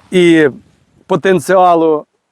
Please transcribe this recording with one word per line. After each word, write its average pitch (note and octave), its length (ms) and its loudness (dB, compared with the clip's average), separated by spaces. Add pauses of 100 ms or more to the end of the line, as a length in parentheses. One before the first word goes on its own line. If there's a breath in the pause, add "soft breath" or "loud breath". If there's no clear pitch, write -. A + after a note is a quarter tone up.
(120)
і E3 380 2 (580)
потенціалу F3 1000 0 (260)